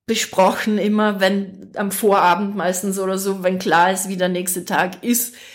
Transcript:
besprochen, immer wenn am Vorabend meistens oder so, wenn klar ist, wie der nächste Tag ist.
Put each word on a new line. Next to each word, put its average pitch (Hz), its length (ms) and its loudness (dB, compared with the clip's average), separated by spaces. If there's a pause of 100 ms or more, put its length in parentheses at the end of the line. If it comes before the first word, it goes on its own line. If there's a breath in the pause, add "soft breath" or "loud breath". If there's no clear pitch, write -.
besprochen, 214 680 0
immer 208 440 0
wenn 196 560 -2
am 202 140 -4
Vorabend 202 680 2
meistens 185 420 -2
oder 190 180 -2
so, 196 260 -4
wenn 185 160 0
klar 175 320 4
ist, 190 180 -4
wie 190 100 -6
der 180 100 0
nächste 180 360 -4
Tag 185 380 -2
ist. 233 320 -2 (200 loud breath)